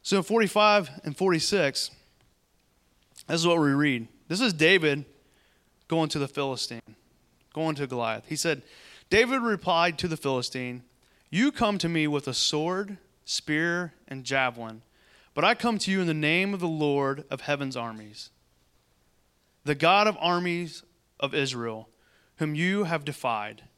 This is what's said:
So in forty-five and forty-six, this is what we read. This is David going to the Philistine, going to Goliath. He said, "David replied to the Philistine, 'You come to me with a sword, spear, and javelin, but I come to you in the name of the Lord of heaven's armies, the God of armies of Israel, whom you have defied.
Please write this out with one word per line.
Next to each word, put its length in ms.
So 140
in 60
forty-five 640
and 100
forty-six, 760
this 120
is 80
what 120
we 140
read. 360
This 120
is 140
David 500
going 220
to 100
the 100
Philistine, 680
going 220
to 120
Goliath. 400
He 100
said, 260
"David 320
replied 560
to 100
the 80
Philistine, 640
'You 240
come 240
to 140
me 160
with 200
a 60
sword, 640
spear, 680
and 160
javelin, 580
but 100
I 100
come 240
to 120
you 100
in 80
the 60
name 400
of 60
the 60
Lord 640
of 120
heaven's 340
armies, 540
the 100
God 340
of 100
armies 640
of 140
Israel, 540
whom 200
you 280
have 200
defied. 580